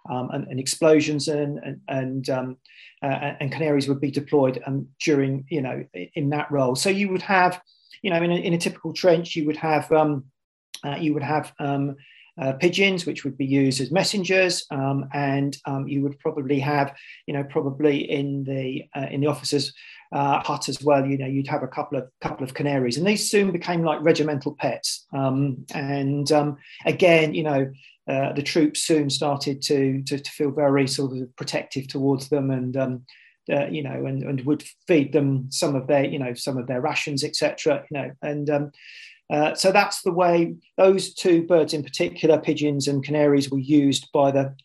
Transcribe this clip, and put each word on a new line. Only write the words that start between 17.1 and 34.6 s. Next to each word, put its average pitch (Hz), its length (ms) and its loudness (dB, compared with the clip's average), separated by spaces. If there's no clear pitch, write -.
you 156 80 -6
know, 143 100 -4
probably 139 640 0
in 139 340 -2
the, 135 400 -6
uh, 135 140 -4
in 143 100 -4
the 143 60 2
officers', 139 460 -2
uh, 143 300 2
hut 143 260 -4
as 131 140 -8
well, 139 220 4
you 139 140 -2
know, 135 80 -8
you'd 135 220 -2
have 143 140 -2
a 131 60 -6
couple 147 300 -6
of, - 100 -8
couple 139 240 -6
of 131 100 -10
canaries, 139 420 0
and 165 100 0
these 208 240 0
soon 202 200 4
became 170 320 -2
like 151 200 0
regimental 151 520 2
pets. - 580 -4
Um, 135 600 0
and, 139 580 -2
um, 147 240 2
again, 160 480 4
you 165 80 -2
know, 139 280 0
uh, 139 240 0
the 143 100 -2
troops 151 420 2
soon 151 260 2
started 139 500 -2
to, 135 440 2
to, 139 140 -4
to 139 120 -12
feel 147 200 -2
very 139 360 4
sort 131 320 -4
of 127 180 -10
protective 135 520 -6
towards 135 420 0
them, 139 200 0
and, 127 260 -2
um, 127 260 -4
uh, 143 140 0
you 156 160 -6
know, 135 240 -6
and, 135 160 -4
and 135 240 -4
would 147 160 0